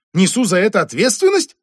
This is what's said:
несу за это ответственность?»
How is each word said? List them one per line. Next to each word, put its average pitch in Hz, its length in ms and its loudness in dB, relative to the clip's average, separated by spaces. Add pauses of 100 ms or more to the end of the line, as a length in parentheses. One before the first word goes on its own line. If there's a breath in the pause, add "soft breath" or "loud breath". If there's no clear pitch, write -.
(140)
несу 190 320 0
за 180 120 0
это 202 240 0
ответственность?» 262 800 -2